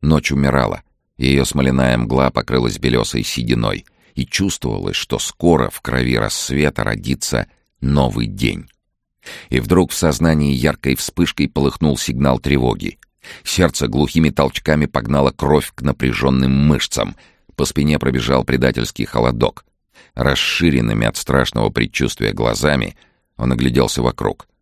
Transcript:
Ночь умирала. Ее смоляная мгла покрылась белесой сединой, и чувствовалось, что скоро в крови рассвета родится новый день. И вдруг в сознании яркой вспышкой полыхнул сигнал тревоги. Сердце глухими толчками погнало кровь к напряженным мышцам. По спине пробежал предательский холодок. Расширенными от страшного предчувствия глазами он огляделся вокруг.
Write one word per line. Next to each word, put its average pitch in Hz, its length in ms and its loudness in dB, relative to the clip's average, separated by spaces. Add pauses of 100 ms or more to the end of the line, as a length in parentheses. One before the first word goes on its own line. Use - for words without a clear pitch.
Ночь 76 320 2
умирала. 67 500 0 (360)
Ее 67 260 2
смоляная 65 540 2
мгла 64 320 2
покрылась 60 480 -2
белесой 60 460 0
сединой, 57 600 -2 (300)
и - 120 -2
чувствовалось, 52 720 -4
что - 220 -4
скоро 73 520 2
в - 100 -14
крови 62 360 0
рассвета 60 680 -2
родится 55 640 -4 (340)
новый 64 460 2
день. 50 400 -4 (840)
И 64 100 2
вдруг 87 320 2
в - 20 -8
сознании 78 580 2
яркой 67 440 0
вспышкой - 520 -2
полыхнул 69 480 0
сигнал 65 420 0
тревоги. 62 600 0 (460)
Сердце - 420 0
глухими 71 440 2
толчками 73 560 0
погнало 67 440 0
кровь 69 440 0
к - 80 -12
напряженным 65 680 0
мышцам. 67 680 0 (380)
По 71 100 0
спине 73 340 0
пробежал 64 460 0
предательский 62 600 0
холодок. 58 600 -2 (500)
Расширенными 62 920 0
от 55 100 -2
страшного 57 540 0
предчувствия 53 600 -2
глазами 57 640 0 (400)
он 62 160 0
огляделся 62 500 0
вокруг. 52 460 -4 (140)